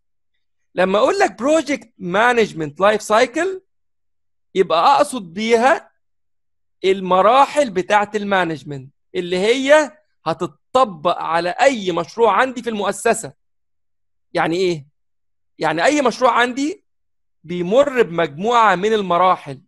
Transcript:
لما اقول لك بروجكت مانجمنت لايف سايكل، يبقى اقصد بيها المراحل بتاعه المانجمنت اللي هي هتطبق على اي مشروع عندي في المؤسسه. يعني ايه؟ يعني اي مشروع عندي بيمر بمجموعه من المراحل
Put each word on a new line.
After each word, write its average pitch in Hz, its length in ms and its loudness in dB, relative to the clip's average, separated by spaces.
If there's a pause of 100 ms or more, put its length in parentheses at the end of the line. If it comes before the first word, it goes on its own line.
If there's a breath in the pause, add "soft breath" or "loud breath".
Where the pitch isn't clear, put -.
(760)
لما 190 240 2
اقول 349 200 0
لك 330 200 0
بروجكت 294 580 -2
مانجمنت 180 800 -2
لايف 208 220 2
سايكل، 311 600 -2 (920)
يبقى 180 400 2
اقصد 254 380 -2
بيها 233 580 0 (920)
المراحل 196 840 2
بتاعه 202 460 0
المانجمنت 165 800 -4 (220)
اللي 180 220 -4
هي 269 600 2 (280)
هتطبق 170 920 -4
على 165 320 -2
اي 208 420 0
مشروع 185 420 0
عندي 247 300 -2
في 233 60 -8
المؤسسه. 202 640 -4 (1000)
يعني 165 220 -2
ايه؟ 175 300 -2 (720)
يعني 160 260 -2
اي 294 160 2
مشروع 247 300 0
عندي 254 520 -2 (600)
بيمر 220 600 2
بمجموعه 180 720 0
من 208 180 -2
المراحل 175 760 0